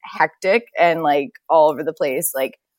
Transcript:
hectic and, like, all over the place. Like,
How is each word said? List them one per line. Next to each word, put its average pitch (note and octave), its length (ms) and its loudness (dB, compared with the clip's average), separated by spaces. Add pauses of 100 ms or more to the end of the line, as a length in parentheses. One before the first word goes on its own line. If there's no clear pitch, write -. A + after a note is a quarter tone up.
hectic F#3+ 600 -2 (140)
and, E3 240 2
like, C#3+ 280 0 (180)
all D#3 220 4
over D3 120 -8
the D#3 100 -6
place. D3 420 -4
Like, C3+ 240 -6 (200)